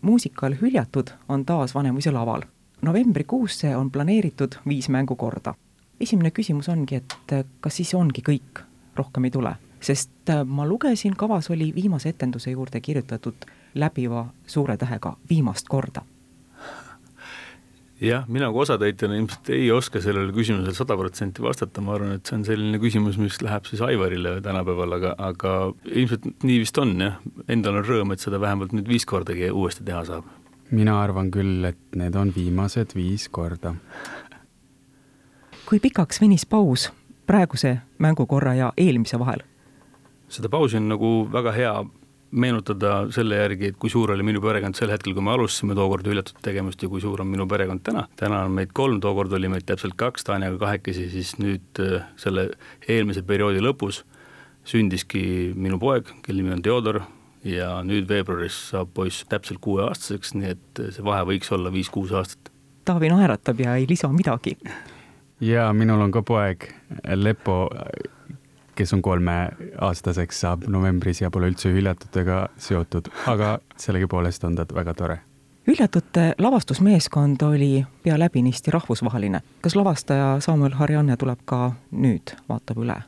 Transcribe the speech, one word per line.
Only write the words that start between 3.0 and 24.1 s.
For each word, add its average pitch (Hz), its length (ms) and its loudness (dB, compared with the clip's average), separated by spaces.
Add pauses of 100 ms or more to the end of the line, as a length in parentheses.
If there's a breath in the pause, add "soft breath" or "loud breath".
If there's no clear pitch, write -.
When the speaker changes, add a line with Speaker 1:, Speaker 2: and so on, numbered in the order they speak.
Speaker 1:
on 131 140 -2
planeeritud 151 640 0 (140)
viis 143 200 -2
mängukorda. 127 680 -2 (460)
Esimene 180 300 2
küsimus 151 380 -2
ongi, 139 340 -2
et - 320 -8 (260)
kas - 160 -6
siis 180 180 -4
ongi 170 280 2
kõik, - 400 -2 (340)
rohkem 135 300 -2
ei 123 80 -2
tule? 127 220 -2 (240)
Sest, - 300 -2 (200)
äh, 147 160 2
ma 143 200 -2
lugesin, 208 500 0
kavas 208 340 0
oli 160 240 0
viimase 180 340 0
etenduse 127 420 -4
juurde 131 300 -6
kirjutatud 123 680 -6 (280 soft breath)
läbiva 123 520 -2 (200)
suure 135 300 0
tähega 117 400 -6 (140)
viimast 143 380 0
korda. - 340 -2 (2000 loud breath)
Speaker 2:
Jah, 117 300 0
mina 131 240 0
kui 127 80 2
osatäitjana 104 560 0
ilmselt - 320 -4
ei 127 240 2
oska 123 240 0
sellele 98 340 -2
küsimusele 101 420 0
sada 127 220 -2
protsenti 95 460 -6
vastata. 117 400 -4
Ma 101 140 -4
arvan, 101 180 -4
et 92 160 -8
see 117 60 -4
on 107 100 -2
selline 107 320 0
küsimus, 104 400 2
mis 104 240 -2
läheb 104 240 -4
siis 110 160 -6
Aivarile 92 640 0